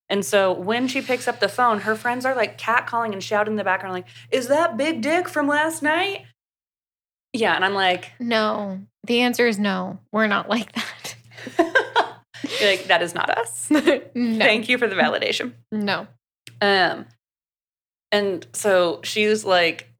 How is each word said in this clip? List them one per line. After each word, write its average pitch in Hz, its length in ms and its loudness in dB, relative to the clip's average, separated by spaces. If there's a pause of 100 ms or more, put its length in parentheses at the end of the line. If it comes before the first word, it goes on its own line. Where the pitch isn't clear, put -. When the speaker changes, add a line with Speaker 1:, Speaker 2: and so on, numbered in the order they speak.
(100)
Speaker 1:
And 202 140 0
so 196 280 4
when 226 340 -2
she 262 140 -2
picks 247 260 -4
up 240 140 -2
the 202 80 2
phone, 233 320 2
her 220 160 -2
friends 247 300 -4
are, 262 80 0
like, 220 240 -2
catcalling 233 560 0
and 190 100 -10
shouting 214 300 0
in - 20 -2
the 202 80 -2
background, 185 300 -2
like, 180 120 -8 (240)
"Is 247 180 0
that 302 280 2
big 277 240 -2
dick 330 300 0
from 294 180 0
last 311 340 0
night?" 349 440 -2 (1040)
Yeah, 214 240 2
and - 80 0
I'm 190 100 2
like 180 460 0
Speaker 2:
No. 214 600 -2 (240)
The 240 180 2
answer 247 240 2
is 214 120 0
no. 190 400 -2 (140)
We're 220 140 2
not 202 240 0
like 220 240 -2
that. - 420 -10 (400)
Speaker 1:
<laughs> - 1040 -2
You're 202 100 4
like, 185 140 0
"That 175 180 4
is 170 120 -6
not - 160 -2
us." - 400 -4
Speaker 2:
<laughs> 285 440 2
No. 233 300 0
Speaker 1:
Thank 226 240 2
you 247 100 2
for 247 80 0
the 190 80 -2
validation. - 600 0 (180)
Speaker 2:
No. 202 340 -2 (540)
Speaker 1:
Um, 185 460 2 (1080)
and 202 400 0
so 180 500 2
she's 214 420 0
like, 175 560 2